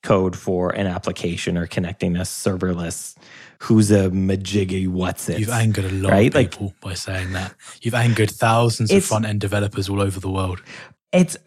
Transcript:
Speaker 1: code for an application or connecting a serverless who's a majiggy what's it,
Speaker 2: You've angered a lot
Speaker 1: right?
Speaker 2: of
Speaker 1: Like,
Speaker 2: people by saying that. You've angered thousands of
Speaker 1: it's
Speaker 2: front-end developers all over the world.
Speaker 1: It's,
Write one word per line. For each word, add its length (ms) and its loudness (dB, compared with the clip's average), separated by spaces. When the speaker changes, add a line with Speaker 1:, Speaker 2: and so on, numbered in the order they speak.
Speaker 1:
code 340 2
for 340 -2
an 160 -2
application 720 -4
or 80 -4
connecting 500 -4
a 40 -2
serverless 920 -6
who's 300 4
a 200 4
majiggy 760 0
what's 400 -4
it, 100 -2
Speaker 2:
You've 120 -2
angered 360 2
a 40 -4
lot 220 0
Speaker 1:
right? 160 6
Speaker 2:
of 60 0
Speaker 1:
Like, 180 4
Speaker 2:
people 280 -8
by 140 -8
saying 380 -6
that. 220 -6
You've 120 -4
angered 360 4
thousands 600 2
of 80 6
Speaker 1:
it's 100 0
Speaker 2:
front-end 320 0
developers 480 -2
all 120 -2
over 200 -2
the 100 -6
world. 320 -4
Speaker 1:
It's, 240 4